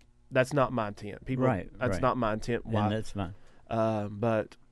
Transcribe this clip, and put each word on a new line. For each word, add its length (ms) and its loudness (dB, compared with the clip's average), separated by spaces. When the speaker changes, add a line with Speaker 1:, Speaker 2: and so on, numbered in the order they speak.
Speaker 1:
that's 220 2
not 200 4
my 140 0
intent. 380 -10
People, 200 0
Speaker 2:
Right, 320 2
Speaker 1:
that's 180 0
Speaker 2:
right. 80 -2
Speaker 1:
not 140 4
my 180 0
intent. 320 -2
Speaker 2:
And 80 -2
Speaker 1:
Why? 140 2
Speaker 2:
that's 220 -2
fine. 240 -4
Speaker 1:
Um, 520 -2
but 360 0